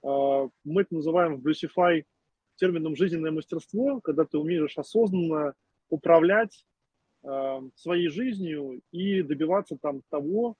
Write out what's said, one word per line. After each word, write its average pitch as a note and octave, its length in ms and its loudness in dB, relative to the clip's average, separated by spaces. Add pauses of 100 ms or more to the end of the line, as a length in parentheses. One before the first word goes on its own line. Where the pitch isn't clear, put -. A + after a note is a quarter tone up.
Э, C#3 460 0 (160)
мы E3 180 0
это F3+ 120 -6
называем D#3+ 420 0
в C3 100 -4
Bluesify E3 580 0 (520)
термином E3 400 0
«жизненное D#3+ 340 0
мастерство», G3+ 680 -4
когда D#3 240 0
ты D3+ 140 -4
умеешь D#3 380 -2
осознанно E3 760 0 (360)
управлять, E3+ 760 4 (580)
э, C3+ 380 -6 (140)
своей F3 340 -2
жизнью D#3+ 720 -6 (120)
и F#3+ 300 0
добиваться D#3 580 -2
там C#3+ 200 -6 (100)
того G3 480 -2